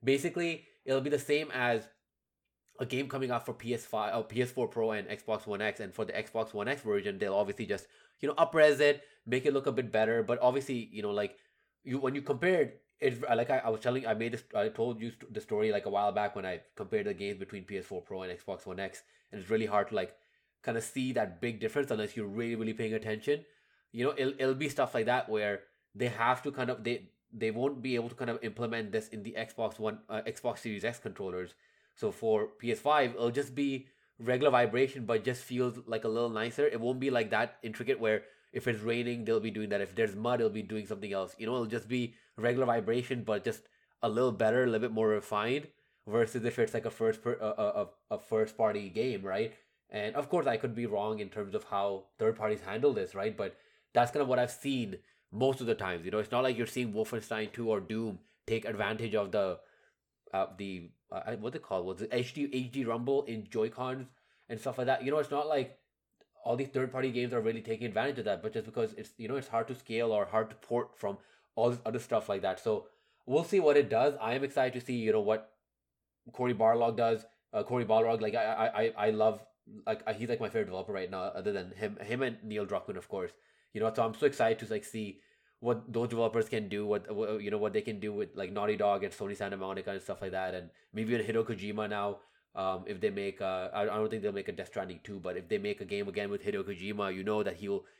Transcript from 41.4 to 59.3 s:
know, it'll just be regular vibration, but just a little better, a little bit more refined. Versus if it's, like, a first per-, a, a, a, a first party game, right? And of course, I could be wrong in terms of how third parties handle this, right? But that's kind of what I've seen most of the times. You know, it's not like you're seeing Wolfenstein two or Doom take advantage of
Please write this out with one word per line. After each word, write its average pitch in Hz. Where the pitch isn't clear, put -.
know, 113
it'll 120
just 110
be 120
regular 120
vibration, 120
but 104
just -
a 117
little 120
better, 110
a -
little 113
bit 113
more 110
refined. 107
Versus 113
if 117
it's, 113
like, 110
a 113
first 110
per-, 120
a, 110
a, 107
a, -
a 107
first 110
party 104
game, 110
right? 98
And 107
of 143
course, 165
I 135
could 120
be 120
wrong 107
in 101
terms 101
of 104
how 98
third 113
parties 107
handle 113
this, 98
right? 101
But 98
that's 120
kind 147
of 139
what 123
I've 123
seen 123
most 127
of 117
the 113
times. 90
You 92
know, 104
it's 104
not 123
like 131
you're 117
seeing 120
Wolfenstein 110
two 117
or 107
Doom 107
take 113
advantage 107
of 101